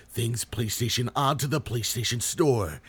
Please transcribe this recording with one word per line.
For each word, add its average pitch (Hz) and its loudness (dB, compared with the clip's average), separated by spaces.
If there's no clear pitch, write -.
things 117 -2
PlayStation 120 -2
onto 143 2
the 139 0
PlayStation 117 -2
Store. 117 2